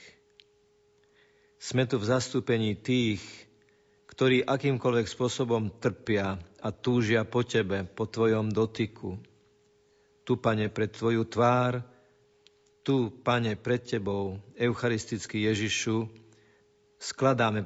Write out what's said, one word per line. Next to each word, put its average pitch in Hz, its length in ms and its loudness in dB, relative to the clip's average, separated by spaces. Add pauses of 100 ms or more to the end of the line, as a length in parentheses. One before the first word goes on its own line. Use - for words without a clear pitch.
(1600)
Sme 127 240 0
tu 113 160 -2
v 107 80 -4
zastúpení 120 640 0
tých, 113 480 0 (880)
ktorí 131 400 2
akýmkoľvek 127 640 2
spôsobom 117 640 0
trpia 98 640 -2 (240)
a 110 80 -2
túžia 117 560 2
po 123 160 0
tebe, 98 400 -2
po 107 240 -6
tvojom 110 400 2
dotyku. 110 720 -4 (1040)
Tu, 127 160 0
Pane, 107 320 2
pred 107 160 -2
tvoju 113 400 0
tvár, 123 560 2 (960)
tu, 127 320 2
Pane, 117 480 0
pred 120 240 -2
tebou, 98 560 -4 (160)
eucharistický 113 960 0
Ježišu, 110 560 -2 (880)
skladáme 117 680 0